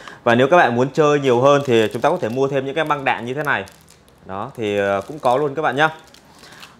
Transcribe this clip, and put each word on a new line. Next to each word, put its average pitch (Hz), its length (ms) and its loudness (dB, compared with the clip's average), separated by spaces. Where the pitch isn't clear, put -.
Và 120 100 4
nếu 131 140 4
các 175 80 4
bạn 123 200 4
muốn 127 160 2
chơi 147 280 2
nhiều 123 200 2
hơn 139 260 4
thì 113 260 2
chúng 117 100 -6
ta 147 80 2
có 175 100 -2
thể 117 80 -4
mua 135 200 -2
thêm 135 180 -4
những 135 80 -8
cái 156 100 -2
băng 147 200 -4
đạn 113 200 -2
như 127 100 -8
thế 151 80 -6
này. 120 220 -2
Đó, 101 300 -10
thì, 104 220 -2
ờ, 101 300 0
cũng 151 100 -14
có 127 180 0
luôn 143 180 -2
các 156 80 -6
bạn 131 140 -2
nhá. 151 120 2